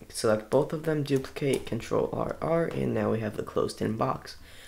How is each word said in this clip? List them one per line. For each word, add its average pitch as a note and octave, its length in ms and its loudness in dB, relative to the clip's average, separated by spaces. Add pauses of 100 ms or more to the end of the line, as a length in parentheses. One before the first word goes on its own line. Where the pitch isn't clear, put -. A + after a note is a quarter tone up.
select G#2+ 420 2
both D3 220 4
of D#3 120 -4
them, D#3 200 2
duplicate, C3+ 600 0
Control - 480 0
R, A#2 280 -2
R, E3 240 2
and C3 280 0
now G#2+ 180 2
we G#2+ 80 2
have G#2+ 160 -4
the - 80 -4
closed - 380 -2
in G#2+ 160 0
box. - 400 -2 (300)